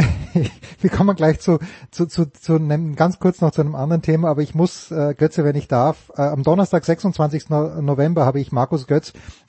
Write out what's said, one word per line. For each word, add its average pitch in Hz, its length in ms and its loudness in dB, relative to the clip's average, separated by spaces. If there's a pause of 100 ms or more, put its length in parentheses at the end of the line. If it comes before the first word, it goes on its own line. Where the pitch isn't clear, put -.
(400)
<laughs> - 400 -8
wir 196 100 2
kommen 196 260 2
gleich 156 240 2
zu, 170 180 2 (320)
zu, 175 160 -4
zu, 160 260 -2
zu - 240 -2
einem, 156 380 -2
ganz 170 240 0
kurz 180 220 0
noch 160 120 2
zu 156 100 0
einem 147 120 -4
anderen 156 280 -2
Thema, 160 280 2
aber 147 120 0
ich 143 120 -6
muss, 175 360 -2
äh, 147 260 -2
Götze, 156 280 0
wenn 147 120 0
ich 147 120 -6
darf, 135 480 0
äh, 143 60 -2
am 143 200 -2
Donnerstag, 175 420 2
sechsundzwanzigsten 156 720 -2
No-, 156 260 -2
November, 143 440 0
habe 135 140 0
ich 135 120 -8
Markus 131 340 -2
Götz - 260 -2 (360)